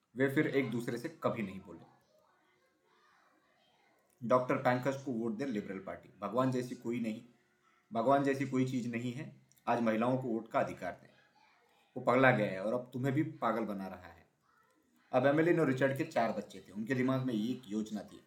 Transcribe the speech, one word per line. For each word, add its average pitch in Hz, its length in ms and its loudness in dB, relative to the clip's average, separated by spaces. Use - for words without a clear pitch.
वे 135 140 2
फिर 151 180 2
एक 127 240 0
दूसरे 120 260 -4
से - 260 -10
कभी 110 200 -2
नहीं 92 160 -8
बोले। - 400 -20
डॉक्टर 127 320 4
पैंकहर्स्ट 127 500 0
को 143 60 -4
वोट 113 200 -2
दें, 113 140 -6
लिबरल 98 340 -6
पार्टी। 87 300 -12
"भगवान 123 300 0
जैसी 127 240 -4
कोई 117 240 -6
नहीं, 113 220 -4
भगवान 135 300 4
जैसी 135 220 0
कोई 127 200 2
चीज़ 123 240 -2
नहीं 120 240 -4
है, 123 220 -12
आज 120 140 2
महिलाओं 117 360 2
को 131 100 -6
वोट 110 200 -2
का 139 120 0
अधिकार 92 320 -4
दें।" - 180 -18
वो 127 60 -8
पगला 127 280 6
गया 104 200 2
है 95 120 -6
और 113 100 -2
अब 123 200 -6
तुम्हें 131 220 -2
भी 156 80 2
पागल 113 420 -2
बना 95 220 -8
रहा 90 200 -14
है। - 200 -20
अब 127 120 4
एमेलिन 160 340 4
और 151 80 4
रिचर्ड 131 300 2
के 160 60 -2
चार 117 280 0
बच्चे 98 360 -10
थे। 92 40 -20
उनके 110 240 -4
दिमाग 131 260 2
में 127 120 -2
एक 123 320 -2
योजना 104 360 -6
थी, - 240 -20